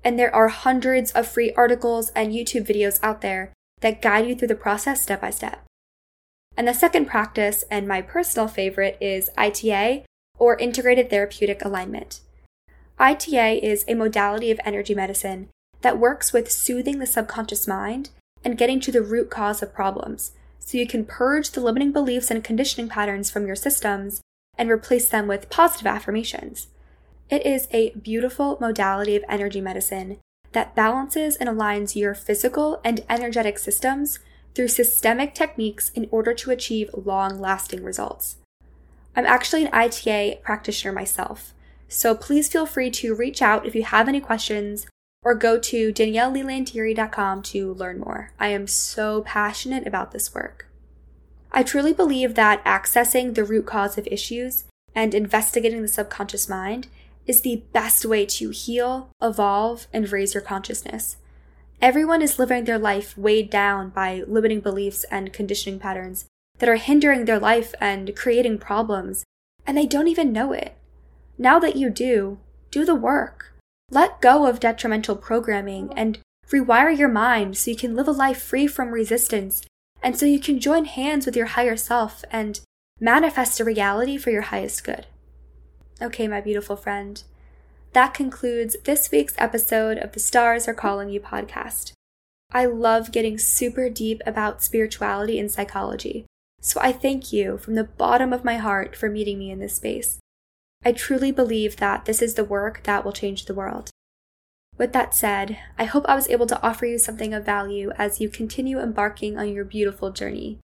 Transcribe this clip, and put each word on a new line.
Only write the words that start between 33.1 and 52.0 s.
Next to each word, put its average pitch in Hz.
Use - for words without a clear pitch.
systems 269
through 247
systemic 240
techniques 220
in 226
order 226
to 254
achieve 220
long-lasting 190
results. -
I'm 247
actually 294
an -
I 233
T 233
A 202
practitioner 208
myself, -
so -
please 285
feel 320
free 254
to 226
reach 240
out 220
if 220
you 220
have 226
any 277
questions 208
or 240
go 226
to 226
danielle 226
leland 262
deary 220
dot 220
com 196
to 190
learn 180
more. -
I 208
am 202
so 214
passionate 214
about 190
this -
work. -
I 262
truly 285
believe 262